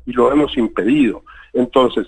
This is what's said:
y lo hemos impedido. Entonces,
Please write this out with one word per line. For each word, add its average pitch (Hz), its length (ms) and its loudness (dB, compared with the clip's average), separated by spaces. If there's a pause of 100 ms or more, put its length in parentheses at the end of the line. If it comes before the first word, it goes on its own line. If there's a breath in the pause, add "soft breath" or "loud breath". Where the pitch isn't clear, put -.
y 123 60 -10
lo 123 200 2
hemos 147 240 0
impedido. 113 640 0 (300 loud breath)
Entonces, 123 560 0